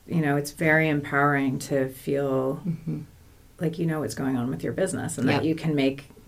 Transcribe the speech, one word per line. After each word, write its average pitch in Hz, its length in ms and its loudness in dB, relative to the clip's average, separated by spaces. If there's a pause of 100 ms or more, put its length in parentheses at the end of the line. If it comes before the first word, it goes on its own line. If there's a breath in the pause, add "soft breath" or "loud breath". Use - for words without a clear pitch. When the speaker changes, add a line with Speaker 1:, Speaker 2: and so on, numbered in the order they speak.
Speaker 1:
you 170 140 0
know, 147 160 2
it's 143 160 -2
very 160 380 4
empowering 143 680 2
to 135 280 0
feel 139 800 -2
Speaker 2:
Mm-hmm. 160 300 -4 (640)
Speaker 1:
like 165 180 -2
you 170 60 0
know 156 160 0
what's 127 140 -4
going 135 200 -2
on 120 140 -2
with - 120 -6
your 120 120 -2
business - 440 -2
and 127 120 2
that 139 60 4
Speaker 2:
Yep. 147 100 2
Speaker 1:
you 160 100 2
can 160 180 -2
make 139 360 0 (180)